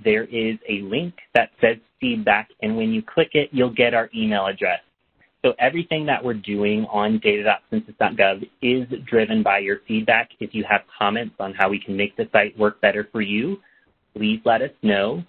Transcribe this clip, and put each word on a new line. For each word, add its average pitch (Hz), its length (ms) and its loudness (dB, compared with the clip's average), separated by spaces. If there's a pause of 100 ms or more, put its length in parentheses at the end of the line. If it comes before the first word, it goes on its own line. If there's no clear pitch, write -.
there 110 220 2
is 113 320 -4 (120)
a 104 140 -4
link 143 320 -6 (200)
that 117 160 4 (100)
says 113 160 4 (240)
feedback, 110 480 0 (140)
and 110 140 -2
when 110 160 0
you 110 100 -2
click - 320 0
it, 147 180 0
you'll 123 180 2
get 120 240 2
our 117 220 0
email 107 300 0
address. 98 340 -2 (640)
So 123 140 4
everything 156 480 -2
that 135 180 -2
we're 120 80 -2
doing 104 580 -2
on 107 280 0
data 104 240 2
dot 104 260 2
census - 300 -6
dot 98 180 0
gov 98 320 0 (140)
is 123 260 0 (180)
driven 110 360 2
by 101 160 2
your 101 280 -4
feedback. 110 440 0 (100)
If 104 140 -10
you 107 140 -4
have 101 120 2 (180)
comments 107 400 -2
on 98 140 -8
how 98 160 2
we 98 100 -2
can 98 160 -8
make 101 220 -2
the 110 160 -4
site 107 260 2
work 104 220 0
better 104 320 2
for 113 80 -4
you, 110 380 -2 (580)
please 107 300 0
let 117 160 2
us 135 80 -4 (120)
know. 107 460 2